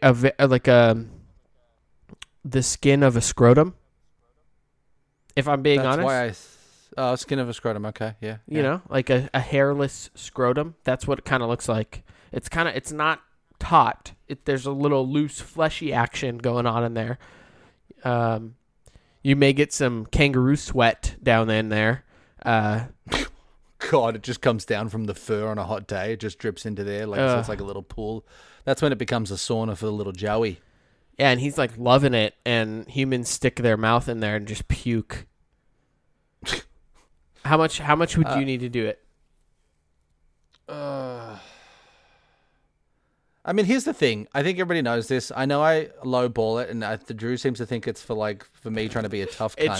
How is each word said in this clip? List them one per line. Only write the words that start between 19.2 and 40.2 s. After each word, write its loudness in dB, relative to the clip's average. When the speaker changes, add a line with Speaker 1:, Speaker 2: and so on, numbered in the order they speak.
Speaker 1:
you 4
may 6
get 2
some -2
kangaroo 4
sweat 0
down 4
in 2
there. 0
Uh, 0
Speaker 2:
<laughs> -8
God, 2
it -12
just -8
comes 0
down -2
from -6
the -6
fur -4
on -4
a -6
hot -6
day. -4
It -10
just -8
drips -6
into -8
there, -6
like, -6
so 2
it's -6
Speaker 1:
Ugh. -8
Speaker 2:
like -6
a -8
little -10
pool. -10
That's -2
when 2
it -2
becomes -4
a -8
sauna -4
for -8
the -2
little -6
Joey. -2
Speaker 1:
Yeah, 4
and 2
he's, -4
like, 0
loving 4
it, 0
and -2
humans -2
stick -2
their 2
mouth 2
in -4
there -2
and -8
just -8
puke. -4
Speaker 2:
<laughs> -4
Speaker 1:
How 4
much, 2
how 4
much 0
would 4
Speaker 2:
Uh, -2
Speaker 1:
you 0
need -4
to -8
do -2
it? -6